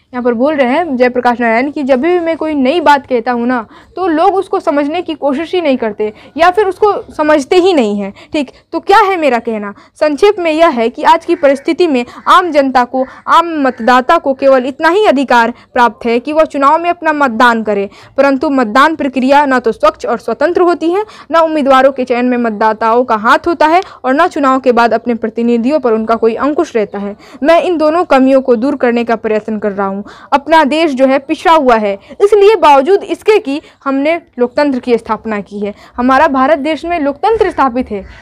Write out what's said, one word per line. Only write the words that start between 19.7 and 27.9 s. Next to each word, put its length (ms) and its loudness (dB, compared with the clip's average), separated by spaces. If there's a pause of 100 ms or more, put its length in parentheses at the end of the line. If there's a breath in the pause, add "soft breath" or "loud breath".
स्वच्छ 340 -2
और 140 -2
स्वतंत्र 420 -2
होती 300 0
है, 140 -2 (260 loud breath)
ना 100 2
उम्मीदवारों 500 2
के 140 -6
चयन 200 -2
में 140 0
मतदाताओं 640 0
का 120 0
हाथ 300 0
होता 200 0
है 140 2 (220 loud breath)
और 100 0
ना 160 2
चुनाव 300 0
के 120 2
बाद 220 2
अपने 220 -2
प्रतिनिधियों 640 -2
पर 140 0
उनका 240 -2
कोई 180 0
अंकुश 400 -2
रहता 240 -4
है। 160 -10 (260 loud breath)
मैं 200 4
इन 160 -2
दोनों 300 0